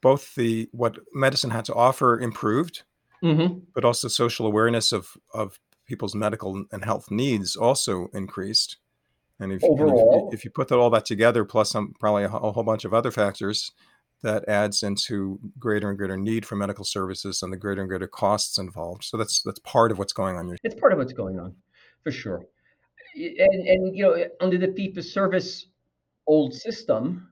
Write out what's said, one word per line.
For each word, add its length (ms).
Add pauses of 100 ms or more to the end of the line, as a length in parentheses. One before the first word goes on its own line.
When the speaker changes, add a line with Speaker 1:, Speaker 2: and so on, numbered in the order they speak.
Speaker 1:
both 320
the, 380
what 260 (160)
medicine 360
had 160
to 80
offer 440
improved, 640 (400)
Speaker 2:
Mm-hmm. 360 (160)
Speaker 1:
but 100
also 240
social 380
awareness 460
of, 220 (200)
of 260 (240)
people's 300
medical 580
and 100
health 280
needs 440
also 600
increased. 640 (600)
And 140
if, 100
and 120
if, 60
Speaker 2:
Overall. 520
Speaker 1:
if 100
you 80
put 180
that, 100
all 120
that 140
together, 400
plus 260
some, 300
probably 240
a, 60
a 220
whole 100
bunch 240
of 80
other 160
factors, 600 (500)
that 260
adds 340
into 560 (200)
greater 320
and 80
greater 180
need 300
for 100
medical 280
services 580
and 100
the 60
greater 240
and 60
greater 180
costs 520
involved. 460
So 140
that's, 240
that's 180
part 320
of 60
what's 160
going 220
on. 260
Speaker 2:
It's 160
part 140
of 60
what's 140
going 260
on, 180 (460)
for 80
sure. 360 (680)
And, 520
and, 300
you 60
know, 220 (160)
under 160
the 180
fee-for-service 920 (600)
old 280
system 760